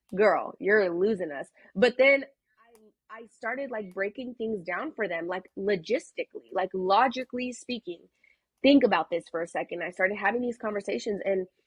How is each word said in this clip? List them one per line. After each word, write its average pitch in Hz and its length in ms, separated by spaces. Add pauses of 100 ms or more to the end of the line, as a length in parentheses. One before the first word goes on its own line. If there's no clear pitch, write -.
(160)
"Girl, 180 440
you're 190 340
losing 180 380
us." 139 160 (280)
But 233 220
then 269 280 (840)
I, 226 120
I 233 60
started, 254 440
like, 208 220
breaking 202 420
things 220 300
down 196 280
for 214 140
them, 170 200
like, 180 300
logistically, 196 960
like, 185 220
logically 240 800
speaking. 226 480 (600)
"Think 269 220
about 185 260
this 170 220
for 165 100
a 175 60
second." 175 340
I 170 100
started 196 260
having 208 240
these 240 160
conversations, 208 680
and 190 220 (200)